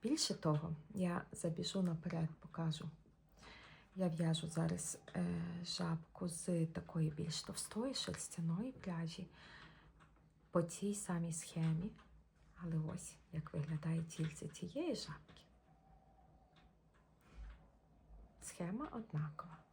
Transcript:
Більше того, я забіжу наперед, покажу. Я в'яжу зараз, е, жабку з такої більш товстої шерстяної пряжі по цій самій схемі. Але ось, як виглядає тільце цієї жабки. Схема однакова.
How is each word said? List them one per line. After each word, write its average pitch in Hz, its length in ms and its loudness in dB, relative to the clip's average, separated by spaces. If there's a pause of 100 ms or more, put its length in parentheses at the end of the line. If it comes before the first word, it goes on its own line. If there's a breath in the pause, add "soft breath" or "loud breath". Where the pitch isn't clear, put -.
Більше 240 320 4
того, 156 420 4 (140)
я 175 420 2
забіжу 175 500 0
наперед, 170 460 2 (120)
покажу. 160 500 0 (1080 loud breath)
Я 185 120 6
в'яжу 160 400 2
зараз, 165 500 2 (180)
е, 180 100 2 (380)
жабку 170 640 0
з 165 380 2
такої 165 440 2
більш 156 320 -2
товстої 240 520 -2
шерстяної 180 800 0
пряжі 170 560 -2 (1200 loud breath)
по 175 120 6
цій 196 320 0
самій 170 380 0
схемі. 160 580 2 (760)
Але 165 140 0 (160)
ось, - 220 -8 (160)
як 160 220 -6
виглядає 160 480 2
тільце 160 460 -2
цієї 277 460 -2
жабки. - 480 -8 (3000)
Схема 202 500 -2
однакова. 160 640 -4 (160)